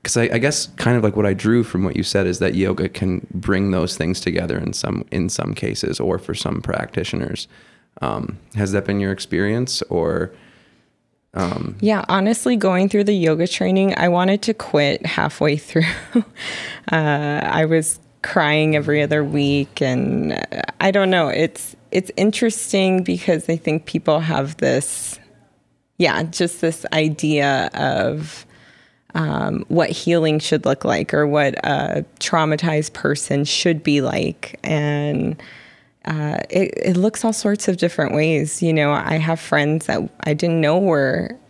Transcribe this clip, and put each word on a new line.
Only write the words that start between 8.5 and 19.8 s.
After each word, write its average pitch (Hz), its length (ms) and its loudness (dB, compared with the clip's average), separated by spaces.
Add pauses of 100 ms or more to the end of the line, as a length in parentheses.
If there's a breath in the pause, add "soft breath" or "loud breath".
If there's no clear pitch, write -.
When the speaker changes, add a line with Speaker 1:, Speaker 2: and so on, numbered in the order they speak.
Speaker 1:
has 98 160 0
that 98 140 0
been 101 140 0
your 98 120 0
experience, 101 760 -2
or, 82 420 0 (1040 soft breath)
um 90 460 -4
Speaker 2:
Yeah, 208 280 2
honestly, 220 460 2
going 190 340 2
through 202 140 2
the 208 100 2
yoga 165 340 2
training, 190 500 2
I 180 120 2
wanted 185 340 2
to 220 100 0
quit - 520 0
halfway 151 520 0
<laughs> - 100 -10
through. 165 160 2 (1080 loud breath)
Uh, 147 520 0
I 160 220 2
was 160 340 2 (220)
crying 156 540 2
every 147 260 2
other 151 220 2
week, 143 580 0